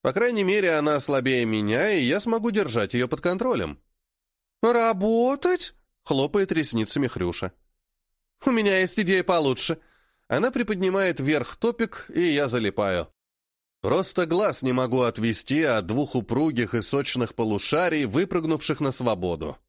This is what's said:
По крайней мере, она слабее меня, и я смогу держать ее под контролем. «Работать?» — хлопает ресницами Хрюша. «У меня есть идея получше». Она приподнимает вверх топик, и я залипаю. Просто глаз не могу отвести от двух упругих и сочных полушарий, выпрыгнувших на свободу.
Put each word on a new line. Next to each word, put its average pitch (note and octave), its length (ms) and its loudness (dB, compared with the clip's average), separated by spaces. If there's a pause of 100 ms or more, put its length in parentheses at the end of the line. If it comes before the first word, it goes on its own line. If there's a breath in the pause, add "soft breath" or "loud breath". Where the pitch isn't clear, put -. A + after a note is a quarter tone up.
По C3 140 0
крайней A#3 300 0
мере, F#3+ 280 2
она D3+ 280 2
слабее B2+ 440 0
меня, A2 480 0
и D#3+ 120 2
я D3 140 2
смогу A3+ 320 -2
держать A#2+ 440 -2
ее B2 140 0
под D3+ 120 -4
контролем. F3 580 -2 (840)
«Работать?» — A#3 1120 2 (300)
хлопает D3+ 480 0
ресницами C#3 540 0
Хрюша. F2+ 460 -4 (920)
«У C4+ 60 4
меня G3+ 300 2
есть F#3 180 0
идея F#3 240 2
получше». D#3+ 560 0 (500 soft breath)
Она F#3 240 0
приподнимает F#3+ 680 0
вверх C#3 360 -2
топик, - 520 -4
и - 140 -2
я D3 240 2
залипаю. G2+ 640 0 (720)
Просто F3 460 0
глаз F3 360 0
не C3 100 0
могу B2+ 280 0
отвести A#2 600 0
от A2+ 240 0
двух B2+ 280 -2
упругих A#2+ 600 0
и A2+ 60 2
сочных B2+ 540 -2
полушарий, D3 720 0
выпрыгнувших D#3 760 -2
на C3+ 120 0
свободу. F2 680 -2 (100)